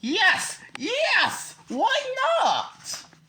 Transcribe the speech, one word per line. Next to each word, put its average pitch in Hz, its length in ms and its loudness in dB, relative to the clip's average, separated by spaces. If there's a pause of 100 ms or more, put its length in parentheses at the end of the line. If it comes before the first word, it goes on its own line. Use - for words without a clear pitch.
Yes, 349 560 2 (200)
yes, 523 760 0 (140)
why 339 260 0 (480)
not? - 600 -4 (260)